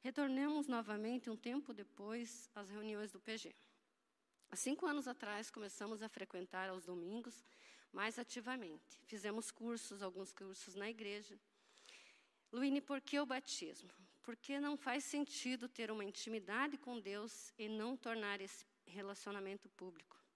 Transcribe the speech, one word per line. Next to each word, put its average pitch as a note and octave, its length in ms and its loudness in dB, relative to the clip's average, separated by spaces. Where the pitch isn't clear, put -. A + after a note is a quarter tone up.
Retornamos C#4+ 680 6
novamente A#3 600 2
um A3 60 0
tempo B3+ 360 -2
depois G#3+ 800 -6
às G3+ 140 -6
reuniões G#3+ 420 -2
do G3 80 -12
P A3 200 -4
G. E3 180 -8
Há - 40 -6
cinco C#4+ 320 2
anos D4 220 4
atrás, G#3+ 420 -2
começamos G#3 520 -4
a A3 80 -4
frequentar F#3 580 -2
aos F#3 160 -2
domingos F#3 580 -4
mais G#3+ 280 2
ativamente. A#3 880 -4
Fizemos G#3+ 440 0
cursos, A3+ 520 -2
alguns F#3+ 320 -2
cursos F#3+ 400 -10
na G3+ 160 0
igreja. G#3 500 -6
Luíne, C#4 300 6
por C#4 180 0
que C#4+ 180 2
o D4 60 6
batismo? A#3+ 680 -2
Porque C#4 380 0
não D4 160 4
faz C#4 280 2
sentido B3+ 680 2
ter A3+ 200 -2
uma G#3+ 140 0
intimidade A3 720 2
com A#3+ 240 -4
Deus G3+ 580 -4
e G#3+ 80 -2
não A3 300 2
tornar G#3 460 0
esse - 240 -10
relacionamento G3 840 -4
público. F3 500 -12